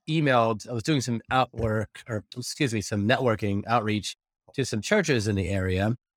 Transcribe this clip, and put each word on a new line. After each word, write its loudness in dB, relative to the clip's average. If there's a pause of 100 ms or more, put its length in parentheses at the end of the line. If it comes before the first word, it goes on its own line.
emailed, 2
I -10
was -4
doing 2
some -2 (100)
outwork, 0
or -4 (140)
excuse -2
me, 0
some -2
networking 0
outreach 0 (380)
to -2
some -4
churches 2
in 0
the 0
area. 0 (200)